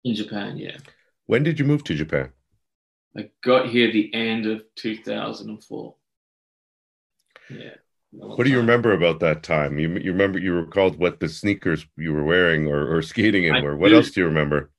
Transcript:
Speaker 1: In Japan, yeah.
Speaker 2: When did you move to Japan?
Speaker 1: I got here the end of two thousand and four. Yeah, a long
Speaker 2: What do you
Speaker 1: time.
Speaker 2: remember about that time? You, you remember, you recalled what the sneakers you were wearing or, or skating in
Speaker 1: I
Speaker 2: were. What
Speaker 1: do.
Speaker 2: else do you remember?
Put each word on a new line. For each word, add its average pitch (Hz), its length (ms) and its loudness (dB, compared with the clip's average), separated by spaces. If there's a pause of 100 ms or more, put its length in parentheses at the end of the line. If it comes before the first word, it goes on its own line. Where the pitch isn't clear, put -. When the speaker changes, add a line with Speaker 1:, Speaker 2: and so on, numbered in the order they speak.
Speaker 1:
In 120 100 -2
Japan, 104 440 -8
yeah. - 180 -14 (500)
Speaker 2:
When 120 160 2
did 160 160 0
you 147 60 0
move 147 200 0
to 90 100 -6
Japan? 76 380 -4 (840)
Speaker 1:
I 104 140 -14 (120)
got 123 260 2
here 117 220 2
the 107 220 -2
end 113 340 -4
of 110 160 -6 (140)
two 110 220 -8
thousand 107 500 -10
and 107 160 -16
four. - 300 -14 (1500)
Yeah, - 280 -18 (440)
a 104 60 -18
long 104 100 -10
Speaker 2:
What 123 80 0
do 135 60 4
you 131 60 4
Speaker 1:
time. 120 100 4
Speaker 2:
remember 117 260 4
about 82 280 2
that 80 220 0
time? 73 360 -2
You, 82 200 -2
you 92 140 -4
remember, 95 260 0
you 90 160 -2
recalled 85 440 0
what 85 220 0
the 82 80 -4
sneakers 85 580 -2 (100)
you 80 160 -6
were 76 120 -2
wearing 82 420 4
or, 73 280 -2
or 82 80 2
skating 101 420 0
in 80 100 2
Speaker 1:
I - 80 0
Speaker 2:
were. 73 140 -4
What 85 120 4
Speaker 1:
do. 160 80 8
Speaker 2:
else 147 140 6
do - 100 -2
you 90 60 2
remember? 73 520 0